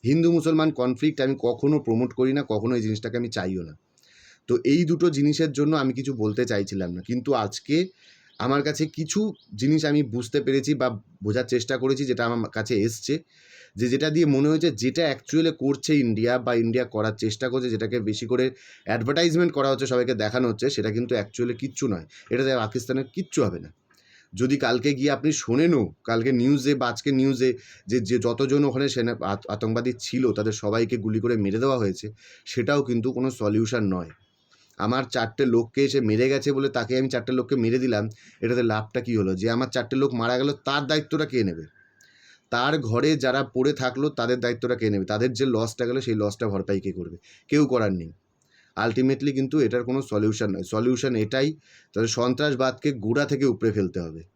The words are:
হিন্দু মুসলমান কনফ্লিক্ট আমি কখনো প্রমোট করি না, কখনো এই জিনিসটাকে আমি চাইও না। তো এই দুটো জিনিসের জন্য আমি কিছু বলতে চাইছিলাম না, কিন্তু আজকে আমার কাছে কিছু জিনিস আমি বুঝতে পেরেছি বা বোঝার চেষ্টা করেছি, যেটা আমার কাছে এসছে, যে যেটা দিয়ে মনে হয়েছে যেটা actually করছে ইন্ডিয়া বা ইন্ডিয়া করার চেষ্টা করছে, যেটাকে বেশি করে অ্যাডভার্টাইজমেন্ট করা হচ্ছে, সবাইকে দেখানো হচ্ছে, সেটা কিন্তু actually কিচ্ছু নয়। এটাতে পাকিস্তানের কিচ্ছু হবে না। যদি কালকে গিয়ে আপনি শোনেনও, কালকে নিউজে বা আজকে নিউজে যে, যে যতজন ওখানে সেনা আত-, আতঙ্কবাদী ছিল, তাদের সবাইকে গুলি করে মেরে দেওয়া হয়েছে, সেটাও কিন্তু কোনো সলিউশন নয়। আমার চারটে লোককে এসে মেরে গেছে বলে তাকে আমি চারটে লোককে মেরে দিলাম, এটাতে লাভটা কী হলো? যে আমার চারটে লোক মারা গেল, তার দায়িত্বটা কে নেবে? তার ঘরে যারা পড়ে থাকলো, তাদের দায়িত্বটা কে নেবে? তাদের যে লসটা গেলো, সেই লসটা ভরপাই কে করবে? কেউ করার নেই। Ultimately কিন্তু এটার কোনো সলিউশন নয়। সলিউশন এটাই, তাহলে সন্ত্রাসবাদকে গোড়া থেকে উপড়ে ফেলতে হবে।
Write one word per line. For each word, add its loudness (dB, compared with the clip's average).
হিন্দু 4
মুসলমান 2
কনফ্লিক্ট 0
আমি 0
কখনো 0
প্রমোট 0
করি 2
না, 0
কখনো 0
এই 0
জিনিসটাকে -4
আমি -4
চাইও -4
না। -14
তো 2
এই 4
দুটো 2
জিনিসের 2
জন্য 2
আমি 0
কিছু -4
বলতে 0
চাইছিলাম -2
না, -8
কিন্তু -4
আজকে -2
আমার 0
কাছে -2
কিছু -2
জিনিস 2
আমি 4
বুঝতে -2
পেরেছি 0
বা -2
বোঝার 0
চেষ্টা 0
করেছি, 0
যেটা 0
আমার -2
কাছে -4
এসছে, -2
যে 0
যেটা 2
দিয়ে 4
মনে 4
হয়েছে 2
যেটা 0
actually 0
করছে 0
ইন্ডিয়া 2
বা 0
ইন্ডিয়া 2
করার -2
চেষ্টা -2
করছে, -2
যেটাকে -2
বেশি -4
করে 2
অ্যাডভার্টাইজমেন্ট 2
করা 2
হচ্ছে, 0
সবাইকে 2
দেখানো 0
হচ্ছে, 0
সেটা -2
কিন্তু -2
actually -4
কিচ্ছু -6
নয়। -4
এটাতে 0
পাকিস্তানের -2
কিচ্ছু -2
হবে -4
না। -18
যদি 0
কালকে 0
গিয়ে 0
আপনি 0
শোনেনও, 2
কালকে 0
নিউজে 4
বা 0
আজকে -2
নিউজে 2
যে, 0
যে 0
যতজন 2
ওখানে 0
সেনা -2
আত-, -4
আতঙ্কবাদী -2
ছিল, 0
তাদের 0
সবাইকে 0
গুলি -2
করে 0
মেরে 0
দেওয়া 2
হয়েছে, -4
সেটাও 0
কিন্তু -2
কোনো -2
সলিউশন 0
নয়। -2
আমার 0
চারটে -2
লোককে 2
এসে 2
মেরে 2
গেছে 0
বলে 0
তাকে -2
আমি 0
চারটে -4
লোককে 0
মেরে 2
দিলাম, 0
এটাতে 0
লাভটা 0
কী -2
হলো? 2
যে 0
আমার 0
চারটে -2
লোক 2
মারা 0
গেল, 0
তার -2
দায়িত্বটা -2
কে 0
নেবে? -4
তার 0
ঘরে 2
যারা 0
পড়ে 0
থাকলো, -2
তাদের 0
দায়িত্বটা -2
কে 0
নেবে? 0
তাদের 0
যে 0
লসটা -2
গেলো, -2
সেই -2
লসটা -2
ভরপাই -2
কে -6
করবে? -10
কেউ 4
করার 0
নেই। -6
Ultimately 0
কিন্তু 0
এটার 2
কোনো -2
সলিউশন 0
নয়। -4
সলিউশন 0
এটাই, 0
তাহলে 0
সন্ত্রাসবাদকে 0
গোড়া 0
থেকে 0
উপড়ে 2
ফেলতে -2
হবে। -10